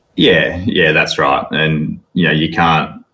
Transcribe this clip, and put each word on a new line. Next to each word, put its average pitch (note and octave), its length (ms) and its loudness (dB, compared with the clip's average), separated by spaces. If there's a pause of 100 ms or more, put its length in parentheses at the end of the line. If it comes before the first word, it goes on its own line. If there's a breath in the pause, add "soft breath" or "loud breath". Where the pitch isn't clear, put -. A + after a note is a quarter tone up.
(160)
Yeah, E2 400 2 (100)
yeah, E2 260 2
that's D#2 260 0
right. C#2 340 0
And, D#2 460 -2 (140)
you F2 140 0
know, D2+ 60 2
you D#2 200 -2
can't D#2+ 500 0 (120)